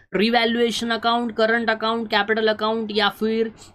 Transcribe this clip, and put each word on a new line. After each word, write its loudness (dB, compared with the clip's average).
रिवैल्यूएशन 2
अकाउंट, 0
करंट 2
अकाउंट, -2
कैपिटल 2
अकाउंट -2
या 0
फिर -2